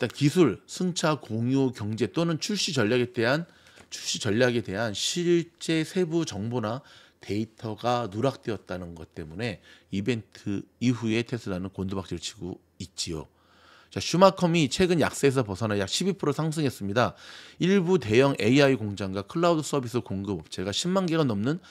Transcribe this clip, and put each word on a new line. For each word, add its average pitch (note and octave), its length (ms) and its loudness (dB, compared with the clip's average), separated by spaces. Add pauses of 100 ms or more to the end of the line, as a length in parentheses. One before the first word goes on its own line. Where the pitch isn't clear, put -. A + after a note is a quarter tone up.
일단 B2 160 0
기술, C#3+ 500 4
승차, E3+ 500 -2
공유, B2 560 0
경제 A2 340 -4
또는 E3 340 -2
출시 G3 320 -4
전략에 A#2+ 400 2
대한, C3 320 0 (460)
출시 - 280 -8
전략에 A#2 440 2
대한 G#2 320 -4
실제 E3 880 0
세부 E3 400 0
정보나 A#2 560 -4 (400)
데이터가 A2+ 880 -2
누락되었다는 F#2+ 840 -4
것 D#2 200 -18
때문에 F2 460 -8 (300)
이벤트 G#2 720 -4 (180)
이후에 A#2 440 0
테슬라는 G2 440 -6
곤두박질을 F#2+ 500 -6
치고 - 400 -10 (200)
있지요. D#2+ 500 -8 (640)
자, G2+ 100 -6
슈마컴이 E3+ 680 4
최근 F3 320 2
약세에서 C3 400 2
벗어나 G2+ 360 -2
약 G2 120 -2
십이 F3+ 240 0
프로 D3 180 -2
상승했습니다. B2 840 0 (440)
일부 F#3 400 4
대형 C3 400 4
에이아이 C3+ 380 6
공장과 G2+ 460 -4
클라우드 E3+ 400 2
서비스 B2 380 -2
공급 G2 400 -4
업체가 F#2 320 -6
십만 F#3 320 0
개가 D#3+ 200 2
넘는 A#2+ 340 0 (120)